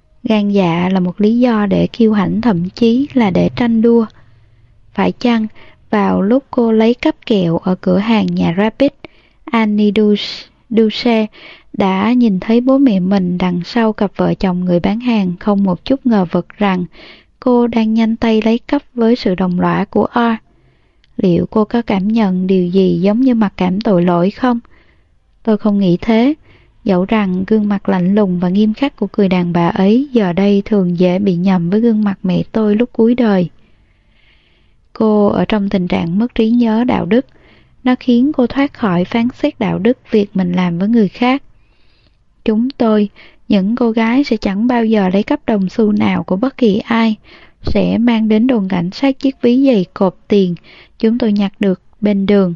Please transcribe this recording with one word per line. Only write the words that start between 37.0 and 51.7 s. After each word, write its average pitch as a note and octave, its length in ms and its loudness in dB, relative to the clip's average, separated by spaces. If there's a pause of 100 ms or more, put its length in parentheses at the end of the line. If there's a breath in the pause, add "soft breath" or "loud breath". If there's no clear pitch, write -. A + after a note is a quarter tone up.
đức. A3 200 0 (580 soft breath)
Nó B3+ 160 2
khiến B3 340 2
cô B3 140 0
thoát C#4 260 -2
khỏi F3+ 320 -2
phán A#3 280 -2
xét - 260 -4
đạo F3 200 -2
đức A3+ 180 0 (140)
việc G#3 220 0
mình F3+ 180 -2
làm F3 280 -2
với G3 80 -2
người A3+ 200 2
khác. B3+ 360 -2 (1040)
Chúng A3+ 240 0
tôi, G#3+ 400 0 (380 soft breath)
những G3+ 280 0
cô A#3 160 0
gái A#3 320 0
sẽ A3+ 140 -2
chẳng G#3 300 -2
bao A#3+ 180 0
giờ G#3+ 280 2
lấy G3+ 100 2
cắp - 220 -4
đồng G3+ 240 -2
xu G#3+ 220 0
nào G3+ 320 -2
của F3+ 120 -4
bất B3+ 220 -4
kỳ G#3+ 220 2
ai, A3+ 360 0 (460 soft breath)
sẽ F#3+ 360 0
mang A3+ 300 0
đến A3 200 2
đồn A3 220 0
cảnh F3+ 220 -4
sát C4+ 280 -2
chiếc - 220 -4
ví B3+ 240 2
giày G#3+ 280 2
cộp F#3 220 -2 (120)
tiền F#3+ 280 2 (440 loud breath)
chúng A3+ 180 0
tôi A#3 160 0
nhặt G3+ 260 -2
được F#3+ 220 -2 (200)